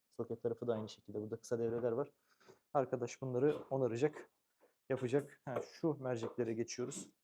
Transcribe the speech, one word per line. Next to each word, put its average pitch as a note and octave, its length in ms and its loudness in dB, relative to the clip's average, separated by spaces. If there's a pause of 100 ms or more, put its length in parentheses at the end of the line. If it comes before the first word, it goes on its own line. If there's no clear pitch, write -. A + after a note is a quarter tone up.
(180)
Soket A#2 260 -4
tarafı A#2+ 240 0
da A#2 80 4
aynı G#2+ 140 -2
şekilde. G#2+ 320 -8
Burada G#2+ 160 -4
kısa - 220 -2
devreler A#2 340 2
var. C#3 200 0 (600)
Arkadaş B2+ 480 0
bunları C3+ 340 4 (140)
onaracak, C3 600 0 (580)
yapacak. C3+ 560 2
Ha, B2 160 -2 (120)
şu D#3 280 0
merceklere A#2 540 0
geçiyoruz. B2 540 -4 (160)